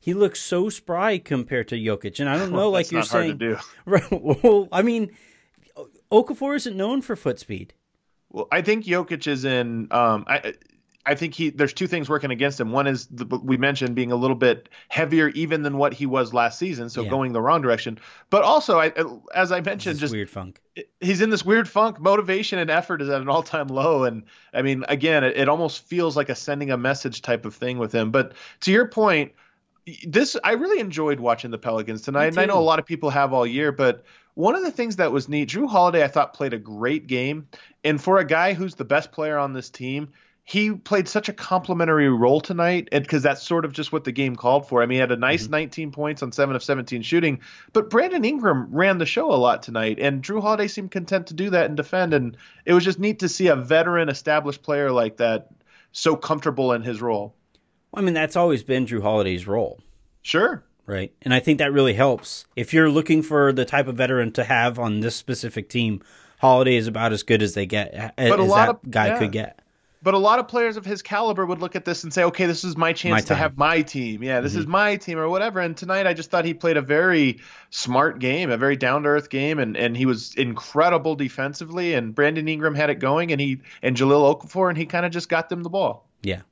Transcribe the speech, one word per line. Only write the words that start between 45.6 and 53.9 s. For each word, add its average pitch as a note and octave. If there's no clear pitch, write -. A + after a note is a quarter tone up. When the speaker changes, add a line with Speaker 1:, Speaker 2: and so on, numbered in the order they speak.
Speaker 2:
points D3
on B2
seven C#3
of A#2+
seventeen B2+
shooting, D#3
but G#3+
Brandon D#4
Ingram A3
ran F#3
the E3+
show E3
a E3+
lot B2
tonight, A2
and C#3
Jrue G#3
Holiday G#3
seemed G3+
content F#3
to D#3+
do F#3
that F3
and D3
defend, E3+
and B2
it E3+
was F3+
just F#3
neat G#3+
to F3+
see -
a D3+
veteran, D#3+